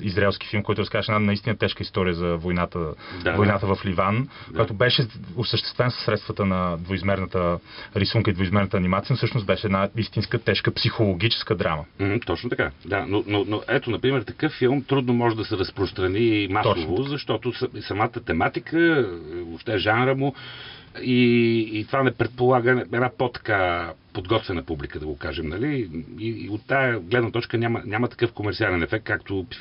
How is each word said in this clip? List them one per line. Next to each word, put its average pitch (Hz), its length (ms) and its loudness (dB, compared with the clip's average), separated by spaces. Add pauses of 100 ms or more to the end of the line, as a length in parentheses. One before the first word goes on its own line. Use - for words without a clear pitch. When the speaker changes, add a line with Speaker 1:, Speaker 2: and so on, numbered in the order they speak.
Speaker 1:
израелски 98 460 0
филм, 104 160 -2
който 107 180 0
разказваше 104 300 -2
една 107 80 2
наистина 104 360 2
тежка - 280 -2
история 92 300 0
за 85 240 0
войната, 87 420 -2 (440)
Speaker 2:
Да, 90 80 2
Speaker 1:
войната 101 360 4
Speaker 2:
да. 98 80 2
Speaker 1:
в - 100 -4
Ливан, 98 420 0 (200)
Speaker 2:
Да. - 60 -14
Speaker 1:
която 113 200 0
беше 123 340 2 (280)
осъществена - 560 -2
със - 120 -10
средствата - 420 0
на 90 320 0
двоизмерната 90 840 0 (360)
рисунка 104 360 2
и - 20 -2
двоизмерната 95 440 2
анимация, 92 360 2
но 120 40 2
всъщност 110 280 -2
беше 95 220 0
една 98 300 2
истинска 107 420 -2
тежка - 340 0
психологическа 104 840 0
драма. 82 300 0 (140)
Speaker 2:
Мгм, 98 200 0
точно 92 300 -4
така. 107 220 0 (140)
Да, 95 220 -2
но, 98 200 0
но, 101 200 2
но 104 200 -2
ето, 127 240 0
например, 131 300 0
такъв 151 300 -4
филм 131 320 2
трудно 131 300 2
може 120 220 4
да 107 100 -4
се 104 120 -2
разпространи 101 920 0
масово, 107 240 2
Speaker 1:
Точно 87 200 -2
така. 135 140 -2
Speaker 2:
защото 131 400 -4
са-, - 320 -6
самата 107 280 0 (160)
тематика, 139 840 2 (360)
въобще 82 320 -4
жанра 117 380 4
му 135 200 -2 (640)
и, 123 180 4 (540)
и 107 120 -4
това 135 180 0
не 127 100 4
предполага 123 580 4
една 120 460 0
по-така 90 760 0 (220)
подготвена 92 500 -2
публика, 73 360 -8
да 76 60 -8
го 73 120 -6
кажем, 78 300 -6
нали? 113 420 -2 (300)
И, 110 80 -6 (180)
и 98 40 -10
от 107 180 -6
тая 131 320 0
гледна 107 320 2
точка 117 260 -2
няма, 117 280 0
няма 107 220 0
такъв - 260 -2
комерциален 95 500 0
ефект, 107 220 -2
както 98 400 -2 (160)